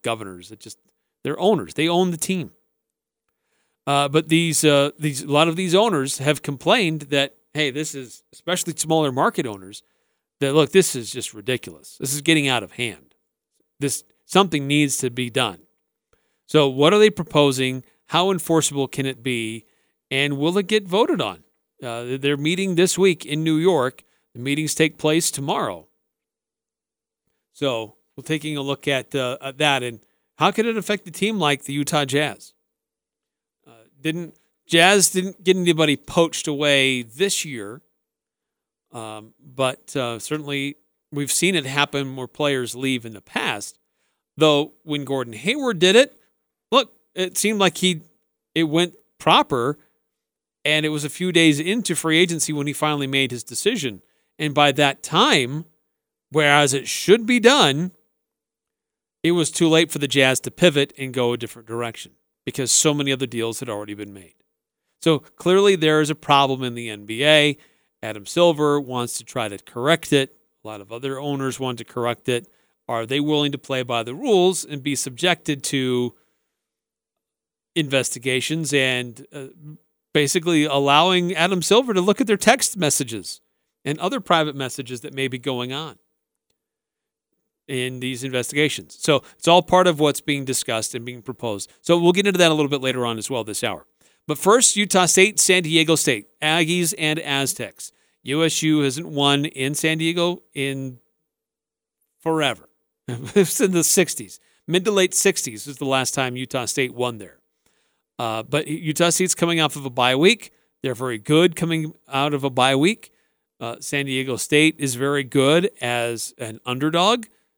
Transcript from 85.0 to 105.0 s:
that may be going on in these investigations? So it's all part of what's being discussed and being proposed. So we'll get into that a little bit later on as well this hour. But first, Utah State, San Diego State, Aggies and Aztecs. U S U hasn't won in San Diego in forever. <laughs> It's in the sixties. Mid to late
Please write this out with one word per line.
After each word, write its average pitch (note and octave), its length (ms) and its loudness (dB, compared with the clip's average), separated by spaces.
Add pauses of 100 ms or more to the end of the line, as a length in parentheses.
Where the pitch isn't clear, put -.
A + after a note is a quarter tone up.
that C#3 100 -14
may C3+ 160 -4
be B2+ 100 -8
going B2+ 340 -6
on D3 260 -10 (1700)
in B2+ 320 -6
these B2+ 240 -8
investigations? C3+ 760 -4
So C#3+ 240 2 (140)
it's - 100 -4
all F3 160 8
part F3+ 240 4
of D#3 140 2
what's C#3+ 220 2
being C#3 240 -4
discussed B2 480 -4
and A#2 100 -10
being B2 180 -14
proposed. A2 480 -8 (120)
So E3+ 160 4
we'll E3+ 140 6
get G3+ 140 2
into F#3+ 120 0
that E3+ 120 6
a D#3 40 2
little D3 160 0
bit C#3 100 -2
later B2+ 240 -2
on A#2 140 -2
as G#2 100 -8
well A#2+ 160 -4
this G#2 180 -8
hour. G2+ 240 -6 (400)
But D3 120 -4
first, A#3 380 4
Utah F#3+ 300 2
State, F#3+ 320 2
San F#3 240 4
Diego D#3+ 320 2
State, B2 320 0 (140)
Aggies E3 580 0
and D#3 200 -2
Aztecs. C#3 760 -6 (320)
U D3 200 0
S D#3 180 0
U D#3 180 4
hasn't C#3+ 280 -2
won C#3+ 360 2
in C3+ 300 -4
San D#3+ 240 -2
Diego E3+ 440 -2 (120)
in C3+ 440 -6 (1200)
forever. D3+ 460 -2 (440)
<laughs> - 0 - (260)
It's G3 240 2
in G3 140 2
the E3+ 120 2
sixties. - 540 0 (280)
Mid F3 180 0
to A3 60 0
late F#3+ 240 2